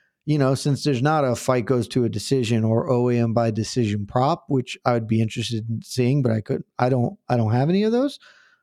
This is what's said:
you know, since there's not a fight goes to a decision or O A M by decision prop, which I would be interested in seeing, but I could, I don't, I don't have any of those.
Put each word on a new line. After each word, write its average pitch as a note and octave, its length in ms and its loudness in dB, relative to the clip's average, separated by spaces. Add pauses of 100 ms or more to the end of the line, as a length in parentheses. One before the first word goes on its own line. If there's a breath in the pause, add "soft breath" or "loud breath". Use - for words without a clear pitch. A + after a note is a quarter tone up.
(260 soft breath)
you D3+ 120 2
know, C3+ 160 2
since C3+ 300 0
there's C3+ 180 0
not D3 240 2
a B2+ 100 0
fight B2+ 300 0
goes A#2+ 240 0
to B2+ 160 0
a G#2+ 40 0
decision A2 540 0
or A2+ 280 2
O B2 180 2
A A#2+ 80 2
M A#2 160 0
by A#2 160 2
decision G#2+ 560 -2
prop, C#3 440 0
which C3 360 -2
I B2 80 2
would A2+ 140 -2
be A2 120 2
interested A2+ 480 -4
in A2+ 140 -6
seeing, B2+ 400 0
but A#2+ 100 0
I A2 100 0
could, - 220 -6 (140)
I B2+ 120 0
don't, B2+ 280 0 (100)
I B2+ 100 0
don't A2 140 0
have C3 180 2
any G3 140 2
of A3 80 0
those. C4 280 -2 (440 soft breath)